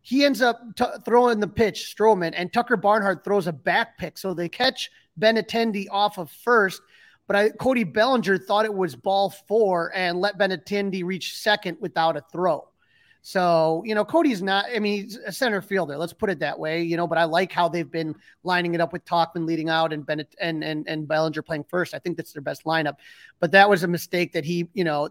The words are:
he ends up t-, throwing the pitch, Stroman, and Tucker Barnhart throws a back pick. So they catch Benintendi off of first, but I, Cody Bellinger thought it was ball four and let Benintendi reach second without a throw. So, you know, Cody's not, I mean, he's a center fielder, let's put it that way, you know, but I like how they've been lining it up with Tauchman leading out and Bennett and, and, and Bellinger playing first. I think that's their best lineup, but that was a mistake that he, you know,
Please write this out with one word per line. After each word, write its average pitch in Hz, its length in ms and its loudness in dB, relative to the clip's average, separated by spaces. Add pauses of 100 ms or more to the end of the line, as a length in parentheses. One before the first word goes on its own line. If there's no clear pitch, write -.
he 269 240 2
ends 254 160 0
up 240 200 2 (140)
t-, 247 100 0 (180)
throwing 233 360 4
the 208 80 0
pitch, - 480 -2
Stroman, 190 400 2
and 175 160 -4
Tucker 240 260 0
Barnhart 196 460 2
throws 190 220 0
a 170 80 -4
back 185 460 -2
pick. - 180 -10
So 190 160 -6
they 170 160 -4
catch - 400 -4 (300)
Benintendi 220 720 0
off 202 260 0
of 165 140 -10
first, 214 500 2 (460)
but 196 80 0
I, 208 140 4
Cody 240 340 0
Bellinger 214 540 2
thought 208 280 2
it 214 100 -4
was 175 200 -2
ball 196 360 0
four 190 640 0
and 180 260 -2
let 202 160 -2
Benintendi 190 680 -2
reach 180 320 -6
second 202 440 -2
without 165 360 0
a 147 60 -8 (100)
throw. 170 360 -2 (560)
So, 165 600 2
you 220 120 -2
know, 208 100 2
Cody's 247 380 2
not, 196 220 0 (100)
I - 20 0
mean, 208 280 -2
he's 226 120 -16
a 214 140 -10
center 208 280 -2
fielder, 170 380 -4
let's 170 160 -6
put 208 160 -2
it 170 80 -2
that 147 220 -4
way, 160 240 -2
you 165 140 -2
know, 170 100 0
but 165 100 0
I 170 60 4
like 170 280 0
how 175 160 2
they've 160 220 -4
been 165 240 -6 (300)
lining 175 320 0
it 165 60 0
up 170 120 -2
with 170 120 -10
Tauchman 165 420 0
leading 165 220 -2
out 160 220 2
and 151 140 -8
Bennett 151 340 -6
and, 160 240 -4
and, 156 240 -6
and 156 200 -6
Bellinger 156 340 0
playing 151 260 -8
first. 175 280 -4
I - 20 -10
think 170 180 -6
that's - 160 -12
their 147 120 -14
best 143 220 -10
lineup, 156 320 0 (420)
but 175 140 0
that 196 140 10
was 190 140 4
a 180 60 0
mistake 175 460 -2
that 160 120 -4
he, 170 300 -2
you 185 80 0
know, 151 280 0